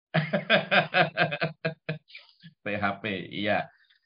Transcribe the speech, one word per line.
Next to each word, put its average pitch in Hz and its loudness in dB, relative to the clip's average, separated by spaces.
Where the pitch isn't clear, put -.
<laughs> - 0
P - -4
H 104 -2
P, - -10
iya. 98 0